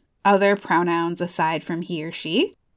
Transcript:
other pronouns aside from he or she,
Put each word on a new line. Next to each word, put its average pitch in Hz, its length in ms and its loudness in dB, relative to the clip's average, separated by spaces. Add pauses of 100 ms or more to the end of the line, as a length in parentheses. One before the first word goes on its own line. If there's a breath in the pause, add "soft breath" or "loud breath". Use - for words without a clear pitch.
(260)
other 202 300 6
pronouns 170 680 0
aside 165 420 -2
from 170 200 -6
he 165 200 -6
or 165 80 -8
she, 202 440 -2 (220)